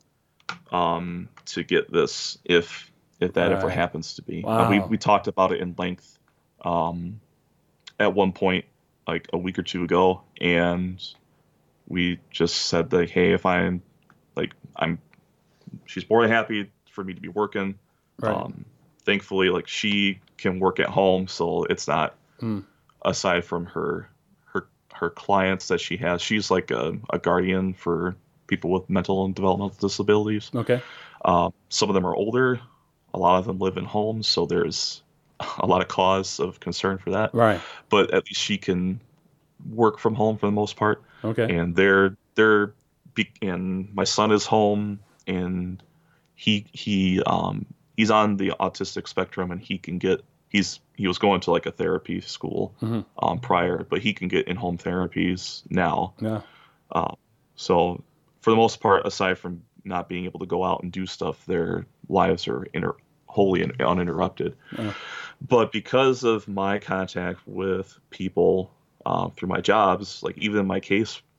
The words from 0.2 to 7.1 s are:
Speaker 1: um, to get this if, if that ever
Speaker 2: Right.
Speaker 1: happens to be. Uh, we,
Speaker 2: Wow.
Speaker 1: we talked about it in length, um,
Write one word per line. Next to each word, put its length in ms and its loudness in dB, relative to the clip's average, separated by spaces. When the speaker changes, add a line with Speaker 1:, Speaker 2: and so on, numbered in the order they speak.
Speaker 1:
um, 560 -2
to 160 -6
get 280 0
this 540 0
if, 440 0
if 140 -2
that 180 2
ever 160 0
Speaker 2:
Right. 80 -2
Speaker 1:
happens 400 -4
to 60 -16
be. 240 -10
Uh, 240 4
we, 100 6
Speaker 2:
Wow. 80 0
Speaker 1:
we 100 0
talked 300 2
about 240 2
it 100 0
in 160 -6
length, 400 -6
um, 560 -2